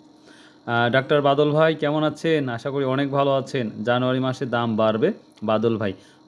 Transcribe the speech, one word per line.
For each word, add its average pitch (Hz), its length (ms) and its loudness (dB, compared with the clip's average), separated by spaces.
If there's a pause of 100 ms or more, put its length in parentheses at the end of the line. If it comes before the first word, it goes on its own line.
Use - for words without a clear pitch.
(640)
আহ, 117 240 0
ডাক্তার 135 320 2
বাদল 143 300 2
ভাই 156 240 2
কেমন 151 280 -2
আছেন? 151 460 -2
আশা 117 200 -8
করি 139 160 -2
অনেক 131 260 -2
ভালো 139 200 2
আছেন। 131 380 -2 (140)
জানুয়ারি 127 360 2
মাসে 131 260 -2
দাম 117 300 0
বাড়বে 110 380 2 (300)
বাদল 110 340 2
ভাই। 101 160 -4 (340)